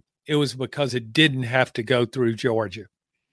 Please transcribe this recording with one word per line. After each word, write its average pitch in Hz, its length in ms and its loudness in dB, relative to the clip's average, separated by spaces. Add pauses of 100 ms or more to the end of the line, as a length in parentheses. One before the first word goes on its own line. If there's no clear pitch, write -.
(260)
it 151 100 0
was 135 200 0
because 127 380 -4
it 113 180 -6
didn't 135 320 4
have 127 300 0
to 120 100 -4
go 120 220 2
through 117 300 0
Georgia. 110 500 -2 (480)